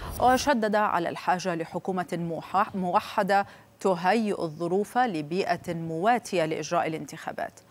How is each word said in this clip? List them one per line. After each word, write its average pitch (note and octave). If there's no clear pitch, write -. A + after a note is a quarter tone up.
وشدد A#3+
على F3+
الحاجة F3
لحكومة F3
موح-، E3+
موحدة G3
تهيئ F#3+
الظروف E3+
لبيئة F3
مواتية E3+
لإجراء D#3
الانتخابات، -